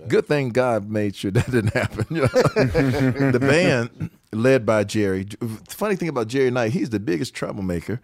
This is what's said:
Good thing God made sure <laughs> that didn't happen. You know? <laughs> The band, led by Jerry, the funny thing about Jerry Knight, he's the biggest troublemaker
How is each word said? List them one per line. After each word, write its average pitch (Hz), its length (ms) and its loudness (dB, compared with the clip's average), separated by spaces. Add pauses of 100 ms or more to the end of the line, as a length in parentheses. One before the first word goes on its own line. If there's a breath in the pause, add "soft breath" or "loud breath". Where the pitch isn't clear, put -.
Good 202 180 2
thing 143 240 0
God 113 400 0
made 104 260 -2
sure 104 140 -4
<laughs> 95 60 0
that 117 140 2
didn't 110 240 0
happen. - 360 -2
You 160 120 -2
know? 135 1080 2
<laughs> - 0 -
The 127 100 2
band, 135 720 0 (220)
led 120 340 4
by 107 180 4
Jerry, 98 400 0
the 104 240 -8 (200)
funny 208 280 -2
thing 165 120 -4
about 127 200 -2
Jerry 131 220 2
Knight, 117 220 0
he's 147 180 -2
the 107 100 -2
biggest 127 340 -4
troublemaker 92 680 -6